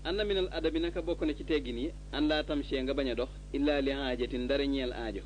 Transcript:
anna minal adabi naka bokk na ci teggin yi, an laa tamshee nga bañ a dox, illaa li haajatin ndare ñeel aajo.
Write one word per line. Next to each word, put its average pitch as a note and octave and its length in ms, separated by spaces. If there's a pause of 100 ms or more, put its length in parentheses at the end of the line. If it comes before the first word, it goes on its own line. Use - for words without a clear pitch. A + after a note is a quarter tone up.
anna F#3+ 200
minal G3 280
adabi D#3+ 280
naka E3+ 220
bokk D#3+ 220
na D3+ 100
ci C#3+ 100
teggin C3+ 340
yi, D3+ 140 (200)
an C#3+ 160
laa D3+ 160
tamshee C#3 400
nga C3 100
bañ C3+ 160
a A#2 60
dox, A#2+ 140 (240)
illaa C#3+ 280
li C3+ 100
haajatin B2+ 520
ndare C#3 240
ñeel C3+ 260
aajo. A2 320